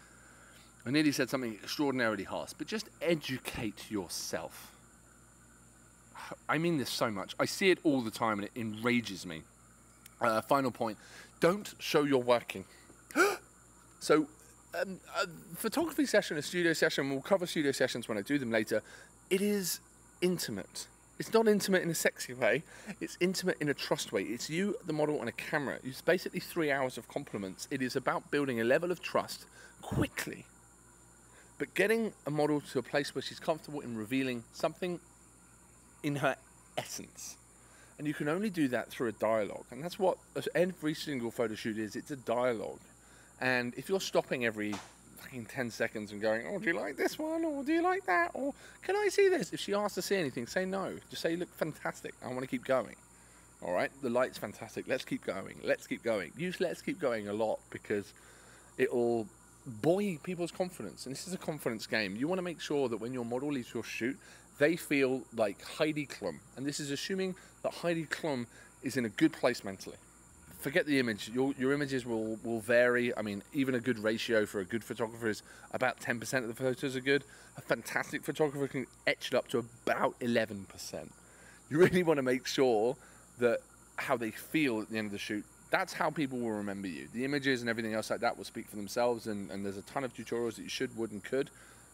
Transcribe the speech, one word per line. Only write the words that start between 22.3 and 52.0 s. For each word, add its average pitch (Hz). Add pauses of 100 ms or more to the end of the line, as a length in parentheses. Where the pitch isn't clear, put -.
way. 123 (360)
It's -
intimate 180
in 147
a 135
trust -
way. 98
It's 120
you, 185
the 165
model, 151
and 117
a -
camera. 135
It's 131
basically 180
three 156
hours 135
of 113
compliments. 101
It 139
is 127
about 147
building 135
a 113
level 165
of 170
trust - (340)
quickly, - (1120)
but -
getting 214 (140)
a -
model 147 (120)
to 131
a -
place -
where 131
she's -
comfortable 156
in 120
revealing 120
something 170 (1000)
in 147
her 135 (400)
essence. - (600)
And 147
you 151
can 147
only 196
do 160
that 120
through 123
a 107
dialogue. 107
And 123
that's 180
what 185 (360)
every 160
single 123
photo 110
shoot 107
is. 107
It's -
a 147
dialogue. 117 (600)
And 123
if -
you're 190
stopping 156
every 107 (440)
fucking 120
ten 120
seconds 107
and 104
going, 110
"Oh, 202
do 214
you 170
like 226
this 381
one?" 320
Or, 285
"Do 294
you 330
like 370
that?" 349
Or, 269 (280)
"Can 381
I 415
see 392
this?" -
If 156
she 202
asks 208
to 185
see 196
anything, 135
say 185
no. 185 (140)
Just -
say, 170
"Look, 175
fantastic. - (100)